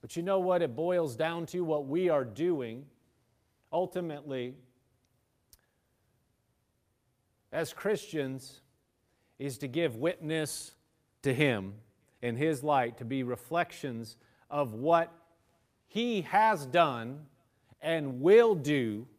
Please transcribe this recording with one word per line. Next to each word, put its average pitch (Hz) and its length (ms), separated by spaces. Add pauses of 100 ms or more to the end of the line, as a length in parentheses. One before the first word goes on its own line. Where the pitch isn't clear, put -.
But - 120
you 170 80
know 190 180
what 180 200
it 131 160
boils 165 400
down 165 300
to, 180 180
what 147 220
we 175 240
are 143 140
doing 127 600 (880)
ultimately 151 800 (3000)
as 156 220
Christians 139 880 (800)
is 135 200
to 143 100
give 139 280
witness 156 760 (500)
to 139 100
Him 117 400 (480)
and 120 160
His 143 260
light, 131 360
to 120 80
be 131 160
reflections 123 960 (320)
of 143 240
what 160 360 (800)
He 226 340
has 196 440
done 135 580 (560)
and 147 400
will 214 340
do 127 520 (120)